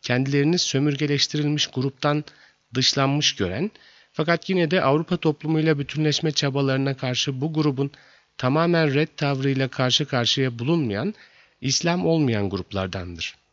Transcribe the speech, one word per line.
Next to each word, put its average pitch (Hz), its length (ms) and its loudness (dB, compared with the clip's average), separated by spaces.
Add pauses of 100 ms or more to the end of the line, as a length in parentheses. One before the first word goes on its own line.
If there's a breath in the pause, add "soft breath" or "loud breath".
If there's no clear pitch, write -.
kendilerini 143 560 2
sömürgeleştirilmiş 147 1080 0
gruptan 147 580 -2 (500 loud breath)
dışlanmış 139 640 0
gören, 104 340 -2 (420 loud breath)
fakat 165 360 -2
yine 180 220 2
de 180 120 2
Avrupa 156 340 2
toplumuyla 156 640 0
bütünleşme 151 540 0
çabalarına 135 640 0
karşı 131 440 -4
bu 156 120 -2
grubun 143 380 0 (480 loud breath)
tamamen 156 560 2
ret 151 220 0
tavrıyla 135 520 0
karşı 127 380 0
karşıya 123 520 0
bulunmayan, 135 560 0 (460 loud breath)
İslam 170 460 0
olmayan 123 440 2
gruplardandır. 92 840 -6 (180)